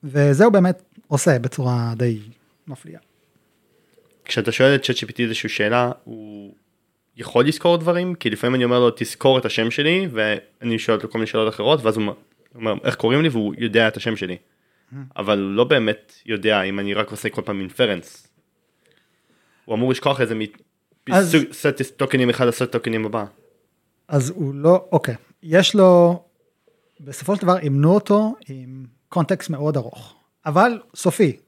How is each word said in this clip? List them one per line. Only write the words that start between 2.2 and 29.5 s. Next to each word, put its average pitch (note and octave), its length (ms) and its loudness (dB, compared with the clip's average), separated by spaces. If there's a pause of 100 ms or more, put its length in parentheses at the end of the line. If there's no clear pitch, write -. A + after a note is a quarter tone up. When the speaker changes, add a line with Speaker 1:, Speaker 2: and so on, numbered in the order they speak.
Speaker 1:
מפליאה. - 340 -20 (1200)
Speaker 2:
כשאתה A2+ 280 -4
שואל C3+ 220 4
את C3+ 80 0
צ'אט B2 140 -2
ג'י A#2 100 -8
פי - 60 -14
טי B2 120 -4
איזושהי A2+ 240 -6
שאלה, A#2+ 440 0 (120)
הוא G#2+ 500 -18 (640)
יכול A#2 300 2
לזכור E3+ 300 2
דברים? F3 380 -2
כי B2+ 160 -4
לפעמים B2 240 -2
אני B2+ 100 2
אומר B2 140 2
לו, B2 180 4
"תזכור C3 420 2
את B2 60 -4
השם A2+ 260 -2
שלי", E3+ 420 0
ואני A2 640 -4
שואל A2 180 0
אותו G#2+ 120 -6
כל A2+ 100 -6
מיני A2 80 -2
שאלות A2 280 -2
אחרות, C3 280 0
ואז A2 140 0
הוא A2 80 -2
מ-, G2+ 80 -6 (420)
אומר, A2+ 200 -4 (100)
"איך G2+ 100 -2
קוראים C3 280 2
לי?" E3 60 2
והוא A2 300 -2
יודע A2+ 300 2
את - 80 -6
השם A2 200 -4
שלי. F2+ 200 -8
Speaker 1:
Hmm. - 600 -20 (200)
Speaker 2:
אבל G#2 220 -2
הוא G2 120 -4
לא G#2 140 2
באמת A#2+ 480 -2 (140)
יודע G#2 360 0
אם G2 180 -6
אני G2+ 140 -6
רק G#2 160 -4
עושה G#2+ 180 -8
כל G#2+ 160 -8
פעם G2 160 -8
אינפרנס. F#2+ 680 -4 (1400)
הוא A2+ 100 -6
אמור B2 160 0
לשכוח C3 300 -2
איזה A2+ 140 -2
מ-, A2 80 -6 (680)
Speaker 1:
אז F#3 200 4
Speaker 2:
סוג, D3+ 200 2
סט - 300 -4 (140)
טוקנים C3 340 0
אחד B2 160 0
לסט A#2 160 0
טוקנים A2+ 440 -4
הבא. G#2+ 180 -6 (840)
Speaker 1:
אז C#3 220 -2
הוא D3 240 -6
לא, E3+ 380 2
אוקיי. C3 220 0 (280)
יש F3 320 2
לו, F3 480 6 (800)
בסופו D3 360 -6
של F#3 60 -6
דבר F#3 160 2
אימנו D3+ 360 2
אותו G#3 400 0 (140)
עם C3 380 -16 (220)
קונטקסט F3+ 420 -2